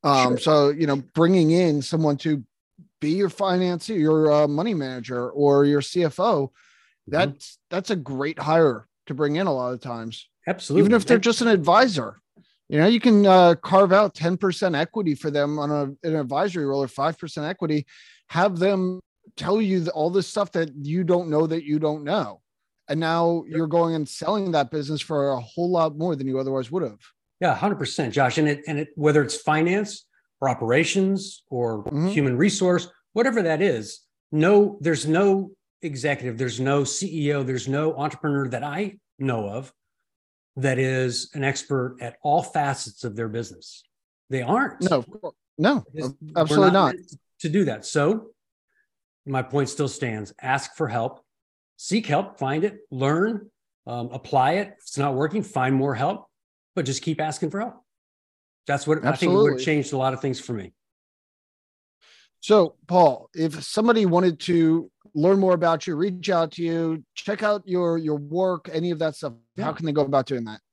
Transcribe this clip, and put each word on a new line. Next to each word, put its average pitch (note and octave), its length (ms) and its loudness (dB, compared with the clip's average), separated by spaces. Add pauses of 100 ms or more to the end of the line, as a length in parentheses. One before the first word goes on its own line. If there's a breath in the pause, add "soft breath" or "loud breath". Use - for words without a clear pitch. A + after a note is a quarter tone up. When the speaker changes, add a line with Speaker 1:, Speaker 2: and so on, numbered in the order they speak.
Speaker 1:
Um, C3+ 280 4
Speaker 2:
Sure. B2 80 0
Speaker 1:
so, D3 320 4
you D#3 160 -2
know, C#3+ 100 2 (180)
bringing E3+ 360 4
in E3 320 2
someone D#3 360 0
to D3+ 240 -2 (580)
be D3+ 100 -2
your F#3+ 180 0
financier, F3+ 680 -2
your, D#3 360 4
uh, D3 160 4
money D3 260 -2
manager B2+ 560 -6
or C#3+ 360 4
your C#3+ 160 2
C F3 220 -2
F D3 140 -4
O, F3+ 280 0
Speaker 2:
Mm-hmm. - 680 -18
Speaker 1:
that's, C#3+ 460 -4 (120)
that's F#3 200 -6
a G3+ 60 0
great C#3+ 440 -6
hire D3 460 2 (200)
to C#3 80 -10
bring D3 220 -2
in F#3+ 100 0
a D#3+ 80 0
lot B2 180 -4
of A#2+ 80 -10
times. A#2 480 -12 (180)
Speaker 2:
Absolutely. F3+ 360 0
Speaker 1:
Even G#3 120 6
if G3+ 120 2
they're A#3+ 80 6
Speaker 2:
And G#3 100 2
Speaker 1:
just A3+ 160 2
an A#3 80 2
advisor, F3 720 2 (480 soft breath)
you D3 100 0
know, E3 80 6
you A3+ 140 4
can, G#3 240 6
uh, F3+ 300 8
carve F#3+ 380 4
out G3+ 220 4
ten E3+ 220 -2
percent F#3 380 -2
equity E3 400 -2
for D3+ 160 -6
them D3 280 -2
on D3 120 -2
a, C#3+ 360 -4
an D#3+ 100 -2
advisory D3+ 500 -2
role C#3 160 -2
or B2+ 60 -4
five D#3 300 -4
percent D3+ 280 -10
equity, D#3 400 -4 (400 soft breath)
have F3+ 320 0
them F#3 420 0 (360)
tell G#3+ 260 -2
you F#3+ 160 0
th-, E3 120 -2
all D#3+ 200 -2
this F#3 160 0
stuff G3+ 260 -4
that E3 220 -4
you D3 300 -4
don't F3 260 0
know D#3 160 2
that D#3+ 180 -4
you D3+ 140 -2
don't D3+ 260 -2
know. C#3+ 380 -4 (460)
And D#3 120 -2
now E3 460 0
Speaker 2:
Yep. D#3 100 -8
Speaker 1:
you're E3 100 0
going E3 280 2
and D3+ 120 -4
selling F#3+ 440 -4
that C#3+ 200 0
business D3 300 -6
for C#3+ 300 -2
a B2+ 100 -4
whole E3+ 300 -6
lot D#3+ 260 0
more E3 180 -2
than C3+ 120 -6
you C3 120 -2
otherwise C3 320 -4
would F3 120 -4
have. A2 180 -8 (400)
Speaker 2:
Yeah, E3+ 120 2
a - 20 0
hundred G3+ 220 -2
percent, C3 360 -4
Josh. C3 240 2
And D3+ 120 2
it, D3 180 -2
and D3 140 -4
it, D3+ 140 -6
whether D3+ 280 4
it's - 140 -4
finance F3 680 0 (380)
or C3 80 0
operations D#3+ 1000 0
or A2+ 360 -4
Speaker 1:
Mm-hmm. D#3 240 -2
Speaker 2:
human C#3 280 0
resource, F3+ 520 0 (260 soft breath)
whatever A#3 260 0
that D#3+ 220 0
is, A#2 380 -2 (300)
no, G3+ 520 4
there's C#3+ 240 -2
no F#3+ 460 2 (280)
executive, C3+ 580 -4
there's A#2+ 200 -4
no C#3 240 0
C D#3 460 -4
E D3 60 0
O, C#3 100 -4
there's C3 240 -6
no D3+ 280 -2
entrepreneur C#3 520 -4
that A#2+ 160 -6
I F#3 340 -8 (220)
know A#2 280 -4
of B2 240 -10 (840)
that C3 200 0
is C3 580 -2
an C#3 100 -4
expert C3+ 560 -4
at A#2+ 200 -12
all C#3+ 220 0
facets C#3 640 -6
of G#2 100 -8
their A2+ 140 -6
business. G#2 560 -12 (440)
They C3 140 -4
aren't. G#3 480 -2
Speaker 1:
No, D3+ 80 2
of A#2+ 100 -4
course. - 260 -16 (220)
No, G#3+ 280 0 (100)
Speaker 2:
Because C#3 200 -8 (200)
Speaker 1:
absolutely D#3 220 2
Speaker 2:
we're F#3+ 160 8
not - 0 -
Speaker 1:
not. E3 240 4
Speaker 2:
meant - 160 -20 (280)
to E3 80 -6
do F3+ 180 2
that. G#2+ 200 -6
So E3+ 440 0 (920)
my C3+ 180 -4
point C3+ 260 -2
still C#3+ 180 -4
stands. G#2+ 560 -8
Ask C3 320 -4
for D3+ 140 -4
help, A#2 360 -6 (520)
seek A3 300 -4
help, F3+ 340 -2
find D3 240 -2
it, - 160 -6 (100)
learn, E3 580 -2 (380)
um, A#2+ 240 -8
apply C3+ 440 0
it. G3+ 140 -4 (100)
If - 60 -20
it's - 140 -12
not C#3 160 -2
working, D3+ 300 -2
find C3+ 320 -2
more C3+ 180 0
help, D3 320 -4 (480)
but D#3 120 -2
just C3+ 160 -6
keep D#3+ 180 -4
asking D#3 300 -6
for D4 100 -8
help. A#3+ 140 -10 (920)
That's C#3+ 180 -2
what D#3 140 0
I C#3+ 160 0
think F3+ 180 0
would F#3+ 60 4 (140)
Speaker 1:
Absolutely. C3 120 -4
Speaker 2:
change D3 280 -2
a C#3 40 -4
lot C3 160 0
of B2+ 80 -10
things C3 200 -4
for A#2+ 140 -8
me. F#2 180 -10 (1700 soft breath)
Speaker 1:
So, G3 340 4 (120)
Paul, E3+ 480 4
if D#3 300 -4
somebody A3 420 2
wanted F3 340 2
to E3 500 2 (240)
learn F#3 260 4
more F#3 140 4
about E3 320 0
you, E3+ 100 -4
reach F3+ 340 -4
out E3 220 0
to E3+ 100 -8
you, E3 400 -4 (120)
check G#3 280 -8
out G#3 240 -2
your, F3 320 0
your D3+ 160 -2
work, E3 580 -4
any E3+ 200 -2
of D#3 80 -6
that D#3 160 -4
stuff, C3+ 160 -10 (240)
Speaker 2:
Yeah. G3 80 -6
Speaker 1:
how D#3 80 -4
can E3 140 -8
they D3+ 60 -2
go D3 100 2
about C#3 240 2
doing B2 180 -6
that? G#2+ 160 -12 (120)